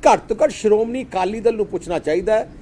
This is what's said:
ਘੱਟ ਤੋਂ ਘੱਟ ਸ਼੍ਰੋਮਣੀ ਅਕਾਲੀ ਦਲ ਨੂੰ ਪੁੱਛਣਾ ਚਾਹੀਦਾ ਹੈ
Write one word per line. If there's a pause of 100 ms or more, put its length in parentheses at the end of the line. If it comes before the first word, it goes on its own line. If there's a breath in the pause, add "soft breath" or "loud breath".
ਘੱਟ
ਤੋਂ
ਘੱਟ
ਸ਼੍ਰੋਮਣੀ
ਅਕਾਲੀ
ਦਲ
ਨੂੰ
ਪੁੱਛਣਾ
ਚਾਹੀਦਾ
ਹੈ (120)